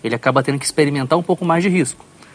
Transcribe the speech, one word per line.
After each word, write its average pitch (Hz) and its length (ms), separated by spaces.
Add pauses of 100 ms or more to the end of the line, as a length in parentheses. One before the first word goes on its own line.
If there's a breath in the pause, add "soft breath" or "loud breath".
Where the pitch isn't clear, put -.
ele 117 100
acaba 131 260
tendo 139 160
que 135 80
experimentar 143 540
um 175 40
pouco 175 220
mais 170 200
de 202 40
risco. 180 360 (300 loud breath)